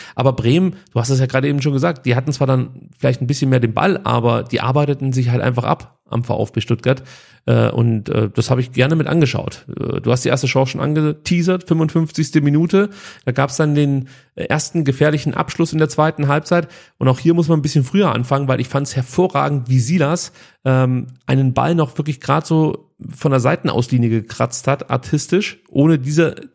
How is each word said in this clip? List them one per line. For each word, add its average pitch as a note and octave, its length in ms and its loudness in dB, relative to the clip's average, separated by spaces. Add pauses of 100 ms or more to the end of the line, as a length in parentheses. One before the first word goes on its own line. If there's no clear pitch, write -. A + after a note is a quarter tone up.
(140)
aber C3 180 2
Bremen, C3+ 440 2 (160)
du A#2+ 80 0
hast A#2 100 -2
es C3 100 2
ja C3 60 2
gerade C3 220 0
eben C#3+ 120 0
schon C#3+ 140 0
gesagt, C3+ 320 -2
die A#2+ 100 2
hatten C3+ 160 -2
zwar C#3 140 0
dann - 420 -2 (100)
vielleicht B2+ 220 0
ein B2+ 60 -2
bisschen C3+ 240 0
mehr B2+ 100 4
den A2+ 140 0
Ball, G3 300 2
aber A#2 380 2
die - 200 -4
arbeiteten C3+ 500 0
sich B2 180 0
halt B2 120 0
einfach A#2+ 220 0
ab - 440 -6
am A#2+ 160 -2
VfB - 380 -4
Stuttgart, C3 400 -2 (420)
äh, A2+ 240 2
und, A#2 400 0
äh, A2 240 0
das - 180 -2
habe B2+ 120 2
ich B2 100 -6
gerne C3+ 240 2
mit D#3 100 0
angeschaut. - 640 -2
Äh, - 320 -6
du A#2 100 -2
hast B2+ 140 0
die B2 60 0
erste C3 160 0
Chance C3 260 0
schon D3 80 -6
angeteasert, D#3 880 0
fünfundfünfzigste D#3+ 720 0
Minute, E3 480 2 (380)
da B2+ 60 -2
gab's C#3 240 -2
dann D3+ 180 2
den C#3 340 0 (260)
ersten - 500 -4
gefährlichen D3 500 0
Abschluss - 400 -2
in D#3 40 0
der D#3 120 2
zweiten D3+ 360 0
Halbzeit D3+ 420 0 (280)
und C3 120 2
auch B2+ 100 2
hier E3+ 160 2
muss E3 140 2
man E3 100 4
ein C#3+ 40 0
bisschen C3+ 220 2
früher F#3 300 2
anfangen, C3+ 340 -2
weil B2+ 120 0
ich B2+ 80 -4
fand's C#3 280 -4
hervorragend, C#3+ 720 0
wie B2+ 120 4
Silas, D#3 520 0 (320)
ähm, B2+ 440 0 (180)
einen C3 260 2
Ball D3 220 2
noch D#3 240 0
wirklich D3 220 -6
grad D3 260 -2
so - 460 0 (220)
von - 160 -2
der C3 100 2
Seitenauslinie B2 680 0
gekratzt A2+ 600 -4
hat, C#3 220 -2
artistisch. D3+ 680 -2 (100)
Ohne D#3 300 4
diese, D3+ 360 0 (200)